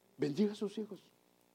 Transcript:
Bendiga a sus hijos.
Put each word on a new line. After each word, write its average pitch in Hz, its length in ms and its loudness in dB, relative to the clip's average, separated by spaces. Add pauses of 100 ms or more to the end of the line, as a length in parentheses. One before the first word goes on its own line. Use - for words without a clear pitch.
(180)
Bendiga 147 360 2
a - 20 -8
sus 202 240 -4
hijos. 208 340 -10 (420)